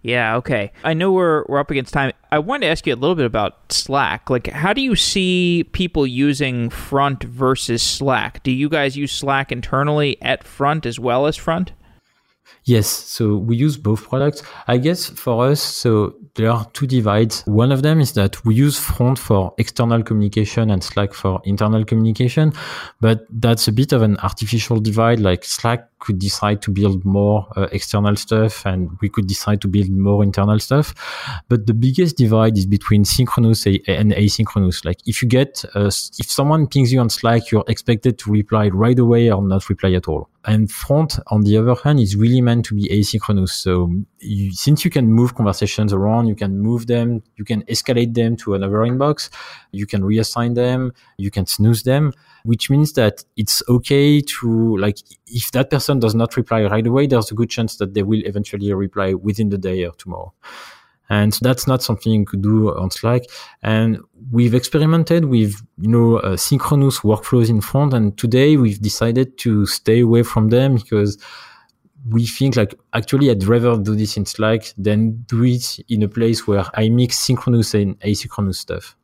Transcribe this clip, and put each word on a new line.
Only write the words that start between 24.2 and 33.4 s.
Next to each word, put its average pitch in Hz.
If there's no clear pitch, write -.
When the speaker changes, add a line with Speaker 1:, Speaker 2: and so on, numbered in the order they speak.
Speaker 2:
divide. 110
Like, 92
Slack -
could 95
decide 104
to 104
build 95
more, 101
uh, 98
external 101
stuff, 110
and 92
we 101
could 98
decide 101
to 104
build 95
more 101
internal 101
stuff. 143
But 110
the 110
biggest 131
divide 110
is 95
between 104
synchronous 117